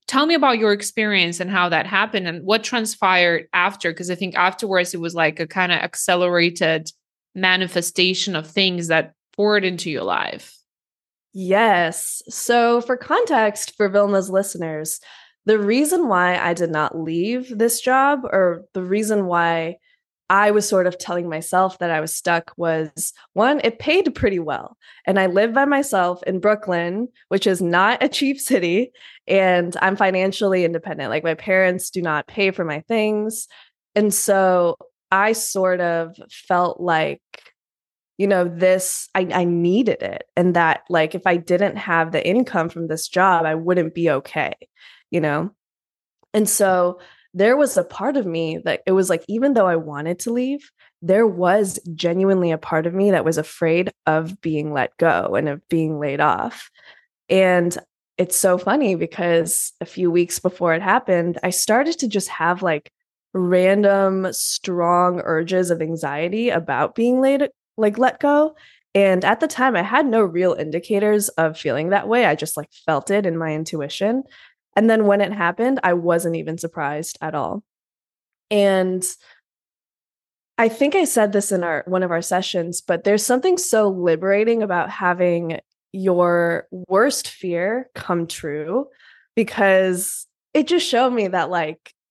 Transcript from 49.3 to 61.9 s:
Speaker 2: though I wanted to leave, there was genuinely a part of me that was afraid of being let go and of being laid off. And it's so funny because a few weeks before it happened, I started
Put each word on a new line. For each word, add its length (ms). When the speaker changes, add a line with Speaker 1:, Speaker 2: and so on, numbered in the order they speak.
Speaker 2:
though 120
I 100
wanted 440
to 120
leave, 380
there 240
was 520
genuinely 580
a 60
part 280
of 80
me 180
that 120
was 140
afraid 540
of 340
being 320
let 260
go 380
and 120
of 200
being 320
laid 200
off. 500
And 460
it's 180
so 220
funny 380
because 840
a 60
few 240
weeks 300
before 340
it 80
happened, 600
I 60
started 500